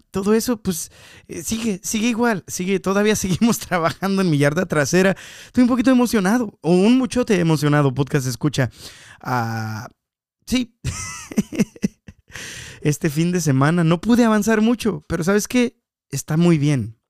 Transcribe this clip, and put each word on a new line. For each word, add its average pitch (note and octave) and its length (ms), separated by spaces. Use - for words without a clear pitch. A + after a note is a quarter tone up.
todo G3 240
eso, A3+ 260
pues, - 300
eh, - 140
sigue, A3+ 420
sigue A3+ 240
igual, A3+ 380
sigue, F#3 340
todavía G#3 360
<laughs> - 0
seguimos G3 420
trabajando F3+ 640
en F3+ 80
mi C#3+ 80
yarda D3 280
trasera. E3+ 500
Estoy - 160
un A#3+ 60
poquito A#3+ 220
emocionado, A#3 720
o D#3+ 100
un G#3 260
muchote A#3+ 400
emocionado, D3 560
podcast C3+ 320
escucha. C3 440
Ah, A2+ 680
sí. B3 360
<laughs> - 40
Este D3+ 280
fin E3 220
de F3+ 80
semana D3+ 420
no E3 180
pude A#3 240
avanzar G#3+ 360
mucho, A3 480
pero E3+ 160
¿sabes G3+ 240
qué? B3 280
Está D#3 260
muy F3 200
bien. C#3 420